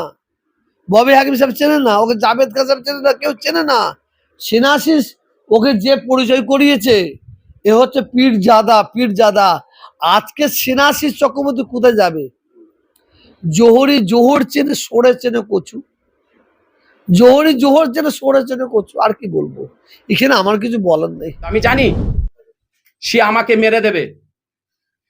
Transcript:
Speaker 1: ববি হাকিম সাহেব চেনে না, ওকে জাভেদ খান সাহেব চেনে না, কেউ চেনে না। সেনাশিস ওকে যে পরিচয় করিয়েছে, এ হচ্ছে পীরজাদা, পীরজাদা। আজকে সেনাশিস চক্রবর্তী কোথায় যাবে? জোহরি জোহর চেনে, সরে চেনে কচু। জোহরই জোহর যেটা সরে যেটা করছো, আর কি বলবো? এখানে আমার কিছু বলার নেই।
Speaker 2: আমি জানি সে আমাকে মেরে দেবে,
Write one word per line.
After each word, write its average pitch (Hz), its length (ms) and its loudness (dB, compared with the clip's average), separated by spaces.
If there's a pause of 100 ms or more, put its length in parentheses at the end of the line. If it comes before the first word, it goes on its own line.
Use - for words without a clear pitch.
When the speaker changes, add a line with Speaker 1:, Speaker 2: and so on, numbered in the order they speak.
(920)
Speaker 1:
ববি 240 220 4
হাকিম 269 220 2
সাহেব 254 200 -2
চেনে 294 240 0
না, 226 180 2
ওকে 226 180 0
জাভেদ 233 400 0
খান 269 120 -2
সাহেব 269 160 -4
চেনে 285 180 -8
না, 277 120 0
কেউ 285 280 -4
চেনে 320 220 -4
না। 269 320 -2 (440)
সেনাশিস 277 760 0 (340)
ওকে 226 240 2
যে 233 220 0
পরিচয় 254 500 0
করিয়েছে, 240 680 0 (480)
এ 208 100 2
হচ্ছে 254 280 2
পীরজাদা, 220 840 2
পীরজাদা। 202 800 0 (380)
আজকে 214 480 0
সেনাশিস 277 720 -2
চক্রবর্তী 277 440 -2
কোথায় 240 320 0
যাবে? 165 340 -2 (1200)
জোহরি 233 560 4
জোহর 240 380 2
চেনে, 285 320 -4
সরে 247 400 0
চেনে 240 340 -4
কচু। 214 320 -6 (1300)
জোহরই 262 420 4
জোহর 277 380 2
যেটা 302 180 -4
সরে 269 340 0
যেটা 254 220 -8
করছো, 226 340 -4
আর 214 140 0
কি 214 180 -12
বলবো? - 360 -8 (420)
এখানে 262 240 0
আমার 208 260 0
কিছু 226 220 -6
বলার 165 280 0
নেই। 165 220 -12 (120)
Speaker 2:
আমি 185 160 -4
জানি 240 340 0 (1080)
সে 226 220 -2
আমাকে 220 340 0
মেরে 220 260 0
দেবে, 180 340 -4 (960)